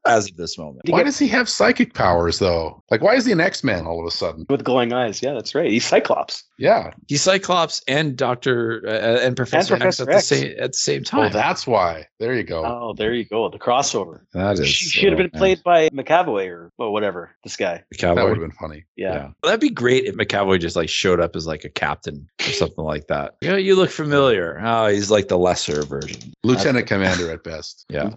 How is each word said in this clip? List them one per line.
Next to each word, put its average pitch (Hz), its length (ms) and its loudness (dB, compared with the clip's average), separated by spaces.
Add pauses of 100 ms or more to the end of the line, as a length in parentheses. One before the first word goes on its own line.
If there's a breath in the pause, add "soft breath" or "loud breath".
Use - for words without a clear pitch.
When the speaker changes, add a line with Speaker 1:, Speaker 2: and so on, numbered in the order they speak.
Speaker 1:
as 110 240 2
of 87 60 -20
this 82 220 -10
moment. 73 300 -10
Speaker 2:
Why - 160 4
does 285 140 -2
he 285 100 2
have 233 200 0
psychic - 460 0
powers, 87 460 2
though? 82 500 0
Like, 113 120 2
why 202 120 6
is 247 120 2
he 254 60 2
an 170 80 2
X-Man 113 460 -2
all 85 140 -6
of 82 60 -8
a 82 40 -6
sudden? 80 400 -6
Speaker 3:
With 139 140 0
glowing 123 280 2
eyes. 120 300 -2
Yeah, 135 120 -4
that's 113 200 -8
right. 147 160 0
He's 117 160 0
Cyclops. - 560 0 (160)
Speaker 2:
Yeah. 127 340 2 (140)
Speaker 1:
He's 143 160 -2
Cyclops 180 640 2
and 143 300 0
Doctor, 123 720 -2
uh, 110 360 2
and 127 120 0
Professor 151 380 2
Speaker 3:
And 123 100 0
Speaker 1:
X 113 140 2
Speaker 3:
Professor 135 40 -6
Speaker 1:
at 123 60 -4
the 151 80 2
Speaker 3:
X. 139 420 0
Speaker 1:
sa-, 123 60 -4
at 135 80 -6
the - 60 -4
same 143 240 -2 (100)
Speaker 2:
Oh, 220 100 2
Speaker 1:
time. 208 100 2
Speaker 2:
that's 147 340 0
why. 87 400 0 (120)
There 120 160 -2
you 113 100 -2
go. 80 200 -6
Speaker 3:
Oh, 120 300 -8
there 107 180 -2
you 120 120 -2
go. 110 260 -2
The 101 80 -16
crossover. 120 600 -2 (120)
Speaker 1:
That 95 260 0
is 71 100 0
Speaker 3:
She - 200 0
should 196 240 4
have - 60 0
Speaker 1:
so 185 60 0
Speaker 3:
been 170 60 -4
played 185 320 0
by 170 280 4
McAvoy 139 580 0
or, 85 300 -14
or 113 140 -2
whatever, 98 380 -2 (140)
this - 120 -12
guy. 90 260 -2 (120)
Speaker 1:
McAvoy? 87 220 2
Speaker 2:
That 117 80 4
would 98 140 4
have - 20 -6
been 80 120 -8
funny. 78 320 -14 (120)
Speaker 3:
Yeah. 95 180 -6
Speaker 1:
Yeah. 71 140 -8 (140)
That'd 208 180 2
be 294 100 4
great 123 340 2
if 98 100 -4
McAvoy 101 460 2
just, 82 160 -4
like, 82 120 0
showed 90 320 2
up 82 160 0
as, 80 100 -8
like, 78 180 -8
a 90 60 -14
captain 73 580 -6 (120)
or - 120 -4
something 80 320 -2
like 76 240 -6
that. 71 340 -2
"Yeah, 180 140 0
you 190 200 4
look 185 140 4
familiar." 123 760 2
Oh, 113 240 2
he's, 101 220 0
like, 104 180 4
the 92 100 2
lesser 87 440 0
version. 71 500 -10 (120)
Speaker 2:
Lieutenant 120 440 0
Speaker 3:
That's - 0 -
Speaker 2:
commander 92 440 0
at 78 120 -12
best. 80 460 -14
Speaker 1:
Yeah. 71 260 -4